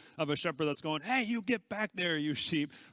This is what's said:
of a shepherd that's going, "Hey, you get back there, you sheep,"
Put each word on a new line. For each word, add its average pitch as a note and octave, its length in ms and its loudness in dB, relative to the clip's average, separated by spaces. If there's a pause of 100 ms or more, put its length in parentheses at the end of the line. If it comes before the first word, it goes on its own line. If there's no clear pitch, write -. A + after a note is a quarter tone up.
(180)
of D3 140 0
a D3 40 2
shepherd D#3 300 0
that's D3 160 0
going, D#3 200 -2
"Hey, B3 200 2
you A3+ 220 0
get A#3 260 0
back G#3 240 -2
there, E3+ 240 0
you D3+ 160 0
sheep," D3+ 400 0 (200)